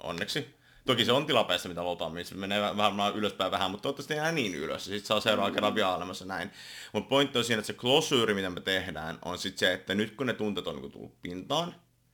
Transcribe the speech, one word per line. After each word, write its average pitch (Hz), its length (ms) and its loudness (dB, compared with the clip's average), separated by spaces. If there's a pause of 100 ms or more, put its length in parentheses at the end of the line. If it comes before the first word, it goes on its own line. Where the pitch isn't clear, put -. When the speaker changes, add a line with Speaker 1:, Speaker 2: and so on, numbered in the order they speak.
Speaker 1:
onneksi. 95 540 -6 (300)
Toki 117 180 4
se 113 80 6
on 143 140 4
tilapäistä, 101 420 2
mitä 85 140 -4
luotaan, 87 300 -2
missä 87 220 -8
menee 98 260 -2
vä-, 101 160 0
varmaan 101 400 2
ylöspäin 98 340 0
vähän, 95 200 0
mutta 98 120 -8
toivottavasti 139 320 -4
ei 151 60 -2
enää 160 120 0
niin 113 220 -2
ylös. 73 340 -4
Ja 101 100 -4
sit 101 80 -10
saa 107 140 2
seuraavan 101 320 4
Speaker 2:
Mm. - 20 -4
Speaker 1:
kerran 101 200 2
vielä 95 220 4
olemassa 90 280 -6
näin. 92 260 -6 (420)
Mut 104 160 -4
pointti 135 300 4
on 113 60 4
siinä, 113 160 2
että 107 60 -4
se 110 60 -4
klosyyri, 123 640 4
mitä 95 160 -2
me 90 100 -8
tehdään, 82 640 -2
on 87 140 -4
sit 98 200 -6
se, 92 140 4
että 98 220 -2
nyt 107 200 0
kun 135 120 -4
ne 120 80 0
tunteet 104 320 -2
on 80 80 -4
niinku 67 140 -10
tullut - 340 -16
pintaan, 139 520 -4 (400)